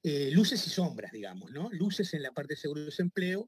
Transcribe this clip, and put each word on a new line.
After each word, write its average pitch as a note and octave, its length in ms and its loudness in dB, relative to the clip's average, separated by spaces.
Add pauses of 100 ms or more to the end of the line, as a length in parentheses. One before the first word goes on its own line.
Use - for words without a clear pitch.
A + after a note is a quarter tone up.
eh, C#3+ 300 2
luces G3+ 340 6
y E3 40 -4
sombras, C3 420 -2
digamos, F#2+ 400 -12
¿no? E3 180 -6
Luces F#3+ 440 0
en C#3+ 100 -4
la C3 80 -8
parte D3 220 -6
de - 60 -8
seguro D3 200 -4
de D3+ 60 -8
desempleo, F#3 600 0